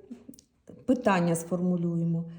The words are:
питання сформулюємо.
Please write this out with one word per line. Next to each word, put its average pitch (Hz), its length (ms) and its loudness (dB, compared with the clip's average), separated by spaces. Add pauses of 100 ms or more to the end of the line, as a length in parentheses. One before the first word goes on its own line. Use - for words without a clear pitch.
(840)
питання 180 500 4
сформулюємо. 170 920 -2 (140)